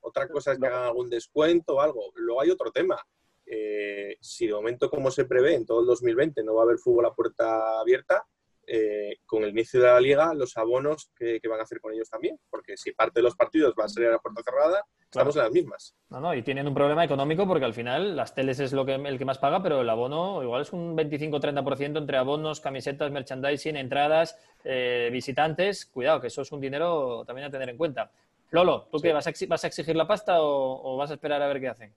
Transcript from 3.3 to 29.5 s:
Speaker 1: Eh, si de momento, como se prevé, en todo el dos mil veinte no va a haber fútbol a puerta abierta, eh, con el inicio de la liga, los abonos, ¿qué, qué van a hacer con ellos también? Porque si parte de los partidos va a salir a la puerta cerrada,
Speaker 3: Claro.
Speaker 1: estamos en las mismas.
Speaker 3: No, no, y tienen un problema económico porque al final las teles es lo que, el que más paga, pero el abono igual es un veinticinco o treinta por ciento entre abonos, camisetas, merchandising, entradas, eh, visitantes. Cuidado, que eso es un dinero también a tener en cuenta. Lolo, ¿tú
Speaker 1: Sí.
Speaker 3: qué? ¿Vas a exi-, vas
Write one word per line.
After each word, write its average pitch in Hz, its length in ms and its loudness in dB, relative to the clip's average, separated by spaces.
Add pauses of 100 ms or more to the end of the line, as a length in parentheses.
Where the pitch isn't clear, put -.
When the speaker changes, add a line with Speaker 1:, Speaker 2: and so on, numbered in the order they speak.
Speaker 1:
Eh, 104 760 -6
si - 260 -6
de 104 80 0
momento, 120 340 -2
como 135 220 0
se 131 140 0
prevé, 127 300 4
en 117 120 0
todo 113 140 2
el 117 60 4
dos 120 160 2
mil 117 120 2
veinte 139 300 0
no 110 100 0
va 113 80 6
a - 20 6
haber 117 140 4
fútbol 120 280 4
a 117 60 0
puerta 113 680 0
abierta, 180 440 2 (480)
eh, 104 440 -2 (100)
con 110 160 0
el 104 80 0
inicio 113 300 0
de 123 80 8
la 123 120 10
liga, 143 320 4
los 135 240 -4
abonos, 131 600 -2
¿qué, 117 240 -2
qué 113 60 -4
van 110 100 -4
a 110 60 -4
hacer 117 160 -12
con 110 120 -10
ellos 110 160 -8
también? 214 300 -6 (100)
Porque - 280 -12
si - 160 -10
parte 110 260 0
de 117 60 4
los 117 100 4
partidos 139 440 2
va 107 80 0
a - 20 -6
salir 117 200 0
a 113 40 4
la 113 80 2
puerta - 240 -10
cerrada, 156 400 2 (260)
Speaker 3:
Claro. 135 200 2
Speaker 1:
estamos 147 60 -2
en 143 60 2
las 110 100 2
mismas. - 440 -2 (140)
Speaker 3:
No, 127 100 -12
no, 170 160 -4
y 120 60 -6
tienen 139 260 -4
un 139 60 -4
problema 147 300 4
económico 147 440 0
porque 160 160 2
al 117 100 -2
final 139 400 -4
las 123 180 -4
teles 135 280 -2
es 135 120 -2
lo 135 140 0
que, 135 80 0
el 139 240 -6
que 135 60 -6
más 135 140 -2
paga, 156 220 2
pero 156 200 0
el 117 100 0
abono 151 540 -2
igual 123 180 -2
es 139 100 -10
un 170 220 -6
veinticinco 151 440 -2
o - 20 -2
treinta 143 240 -2
por 139 120 -2
ciento 147 220 -4
entre 139 180 -4
abonos, 147 440 -2
camisetas, 139 500 -6
merchandising, 139 640 -4
entradas, 147 640 0 (240)
eh, 123 480 -2
visitantes. 151 760 -2
Cuidado, 135 340 0
que 120 80 -6
eso 139 140 -8
es 131 100 -10
un 143 80 -10
dinero 139 640 -2
también 131 220 -12
a - 20 -10
tener 135 200 -8
en 120 60 -14
cuenta. 123 360 -4 (400)
Lolo, 165 400 4
¿tú 156 80 -2
Speaker 1:
Sí. 165 80 2
Speaker 3:
qué? 160 40 4
¿Vas 147 140 0
a 165 60 -4
exi-, - 160 -8
vas 165 160 -2